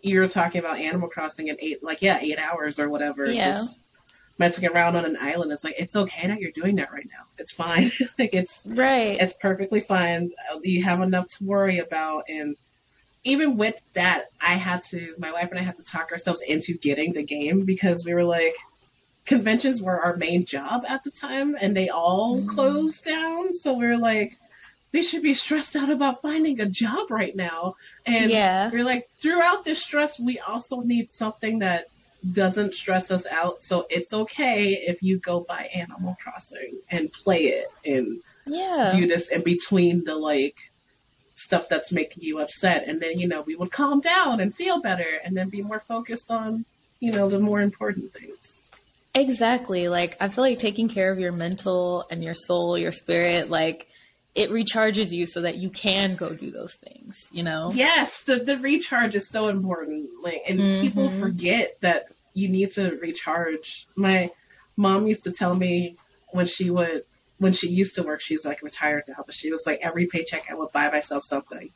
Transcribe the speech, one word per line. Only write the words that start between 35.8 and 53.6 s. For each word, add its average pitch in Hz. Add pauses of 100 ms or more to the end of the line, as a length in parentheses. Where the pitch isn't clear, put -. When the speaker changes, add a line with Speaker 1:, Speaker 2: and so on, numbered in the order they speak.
Speaker 1:
Crossing - (100)
and 160
play 180
it - (180)
and 127 (240)
Speaker 2:
Yeah. 320
Speaker 1:
do 175
this 175
in 175
between 175
the, 156
like, 147 (800)
stuff -
that's 156
making 170
you 156
upset. 151
And 160
then, 165
you 175
know, 151
we 160
would 180
calm 277
down 330
and 208
feel 349
better 170
and 185
then 190
be 202
more 214
focused 233
on, 226 (360)
you 233
know, 202
the 196
more 208
important 202
things. - (460)
Speaker 2:
Exactly. 233
Like, 175
I 196
feel 240
like 247
taking 226
care 196
of 190
your 180
mental 180
and 170
your 165
soul, 175
your 170
spirit, 170
like, 160 (480)